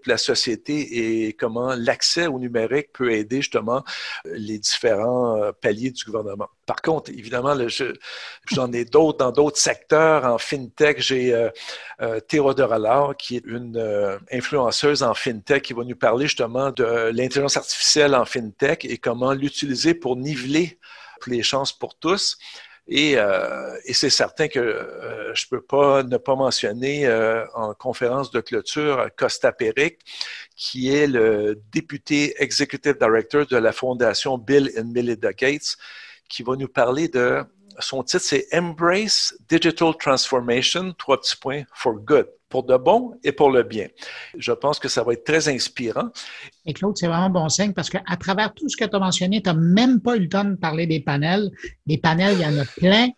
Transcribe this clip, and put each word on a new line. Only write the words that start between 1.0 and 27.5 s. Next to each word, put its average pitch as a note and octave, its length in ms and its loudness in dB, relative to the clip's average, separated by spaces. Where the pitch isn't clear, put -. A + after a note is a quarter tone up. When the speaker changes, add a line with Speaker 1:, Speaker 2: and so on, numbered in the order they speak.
Speaker 1:
et A2 60 -6
comment B2 420 -4
l'accès B2 520 0
au C3+ 120 -4
numérique A#2+ 540 -2
peut B2 200 -2
aider G#2+ 240 -2
justement, B2 460 -2
euh, - 80 -10
les G#2+ 240 -8
différents, A2+ 840 0
euh, G#2 120 -2
paliers A#2 380 -2
du - 140 -10
gouvernement. G#2 440 -8
Par - 160 -6
contre, D#3+ 280 -2
évidemment, B2 440 -4
là, B2 140 -2
je, B2+ 260 -4
j'en B2 200 0
ai A#2+ 120 -4
d'autres D3+ 340 4
dans B2+ 140 0
d'autres D3 260 2
secteurs. D#3 680 4
En A#2+ 120 2
fintech, C3+ 640 0
j'ai, B2+ 340 2
euh, A#2 140 2
euh, A2+ 180 -4
Théodore C3+ 540 2
Allard, C3+ 420 2
qui - 200 -8
est A#2 100 -8
une, A#2 320 -10
euh, G#2 400 -2
influenceuse C3 720 0
en A#2 120 2
fintech, C3+ 480 -2
qui - 100 -10
va A#2+ 120 -6
nous B2 120 -8
parler B2 300 2
justement C3 440 -2
de A#2 400 0
l'intelligence B2+ 460 0
artificielle - 580 2
en A#2+ 120 4
fintech C3+ 580 -2
et A#2 140 -8
comment B2+ 340 -2
l'utiliser C#3 640 0
pour B2+ 220 -2
niveler C#3 640 -2
les B2 160 -2
chances C3+ 300 -2
pour - 220 -10
tous. - 420 -2
Et, C#3+ 260 2
euh, - 640 0
et B2+ 80 -8
c'est C3 180 2
certain D3 380 0
que, C#3 100 -4
euh, A2+ 760 -6
je - 140 -4
peux B2 120 -4
pas C#3 420 4
ne B2+ 140 -2
pas C3+ 180 -2
mentionner, C3 720 -2
euh, A2+ 380 2